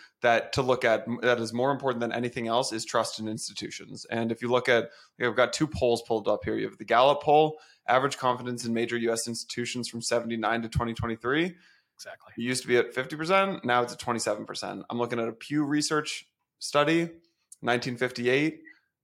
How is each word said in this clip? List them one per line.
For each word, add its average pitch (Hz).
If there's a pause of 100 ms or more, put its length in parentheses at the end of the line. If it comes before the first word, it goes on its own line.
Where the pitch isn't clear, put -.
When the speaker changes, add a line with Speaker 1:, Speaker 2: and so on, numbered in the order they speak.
(220)
Speaker 1:
that 117
to 143
look 127
at 110
m-, 117
that 120
is 110
more 123
important 135
than 117
anything 120
else 113
is 113
trust 113
in 110
institutions. -
And 117
if 110
you 120
look 123
at, 113 (320)
you 120
know, 120
we've 104
got 123
two 156
polls 120
pulled 107
up 104
here. 110
You 107
have -
the 107
Gallup 127
poll 156 (280)
Average 131
confidence 123
in 117
major 117
U 113
S 117
institutions 120
from 117
seventy-nine 117
to 113
twenty 117
twenty-three. 127 (400)
Speaker 2:
Exactly. -
Speaker 1:
It 117
used 127
to -
be 123
at -
fifty 131
percent. 190
Now 123
it's 123
at -
twenty-seven 110
percent. 98
I'm 120
looking 120
at 113
a 113
Pew 147
Research 147 (340)
study, 160 (520)
nineteen 120
fifty-eight. 127 (420)